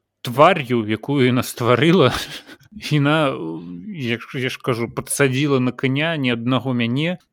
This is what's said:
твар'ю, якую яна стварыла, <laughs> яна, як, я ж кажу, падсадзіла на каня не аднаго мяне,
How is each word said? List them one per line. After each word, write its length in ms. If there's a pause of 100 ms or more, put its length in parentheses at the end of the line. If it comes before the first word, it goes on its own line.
(220)
твар'ю, 640
якую 400
яна 160
стварыла, 680 (580)
<laughs> 240
яна, 400 (560)
як, 300 (180)
я 100
ж 140
кажу, 240
падсадзіла 720
на 140
каня 440
не 140
аднаго 400
мяне, 480 (140)